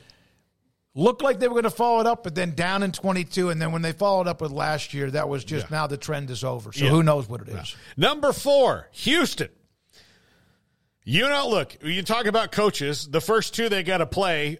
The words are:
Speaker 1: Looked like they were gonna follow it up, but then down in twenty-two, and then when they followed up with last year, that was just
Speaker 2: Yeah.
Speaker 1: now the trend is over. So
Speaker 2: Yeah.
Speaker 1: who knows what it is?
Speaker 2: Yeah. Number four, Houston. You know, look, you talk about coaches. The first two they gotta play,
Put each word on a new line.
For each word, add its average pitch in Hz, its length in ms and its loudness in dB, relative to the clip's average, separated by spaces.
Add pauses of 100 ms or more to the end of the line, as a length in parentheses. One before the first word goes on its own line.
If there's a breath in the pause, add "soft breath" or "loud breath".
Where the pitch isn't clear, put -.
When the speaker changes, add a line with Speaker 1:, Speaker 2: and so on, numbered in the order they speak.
(960 soft breath)
Speaker 1:
Looked 226 260 2
like 269 200 2
they 247 80 2
were 240 60 -2
gonna 226 160 2
follow 233 300 2
it 220 60 2
up, 233 160 0
but 170 120 -8
then 175 200 -2
down 185 280 0
in 190 100 0
twenty-two, 180 560 -2
and 160 120 -2
then 160 120 -2
when 165 100 -2
they 165 100 -2
followed 190 340 2
up 170 140 -4
with 156 100 -4
last 147 440 -4
year, 139 160 -4
that 147 180 -2
was 139 140 -4
just 147 280 -6
Speaker 2:
Yeah. 151 60 -4
Speaker 1:
now 156 100 -2
the 139 100 -6
trend 143 340 -6
is 123 140 -8
over. 123 280 -6
So 143 120 -2
Speaker 2:
Yeah. 135 60 4
Speaker 1:
who 160 120 6
knows 147 260 2
what 117 120 -10
it - 80 -18
is? - 60 -12
Speaker 2:
Yeah. - 540 -2
Number 285 260 2
four, 262 580 4
Houston. 262 560 0 (1500 soft breath)
You 185 260 2
know, 285 200 0
look, 190 340 0
you 175 200 -4
talk 220 240 -2
about 214 260 0
coaches. 151 560 0
The 151 140 0
first 214 320 0
two 226 160 0
they 196 120 0
gotta 170 240 0
play, 156 540 0